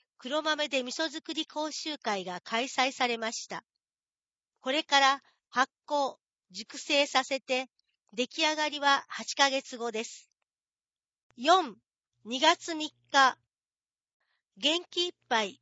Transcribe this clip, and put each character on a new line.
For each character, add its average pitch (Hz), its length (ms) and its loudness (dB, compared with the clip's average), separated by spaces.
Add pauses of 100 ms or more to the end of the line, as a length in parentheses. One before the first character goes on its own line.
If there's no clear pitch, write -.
(180)
黒 285 240 -4
豆 302 280 0
で 262 140 0
味 247 100 -10
噌 320 160 -2
作 311 240 -10
り 311 120 -4
講 - 260 -6
習 302 260 -8
会 202 260 -2
が 180 180 -8
開 233 240 -2
催 262 280 0
さ 254 140 0
れ 233 100 -2
ま 226 160 -6
し - 160 -12
た。 170 160 -10 (960)
こ 262 100 -4
れ 302 120 0
か 277 180 4
ら 269 200 4 (280)
発 254 200 0 (160)
酵、 285 300 0 (360)
熟 202 260 -14
成 285 280 2
さ 262 200 0
せ 269 160 -4
て、 262 260 -2 (460)
出 226 140 -4
来 - 220 -4
上 311 60 0
が 302 140 0
り 285 100 -8
は 277 300 2
八 - 260 -10
ヶ 277 140 4
月 269 280 -6
後 233 140 -4
で 220 140 -4
す。 - 240 -16 (1080)
四、 294 400 2 (480)
二 240 160 -6
月 330 360 2
三 311 180 -6 (180)
日、 269 260 4 (1200)
元 311 280 -2
気 349 220 -4
い - 20 -6
っ - 40 -12 (140)
ぱ 220 160 2
い 180 180 -10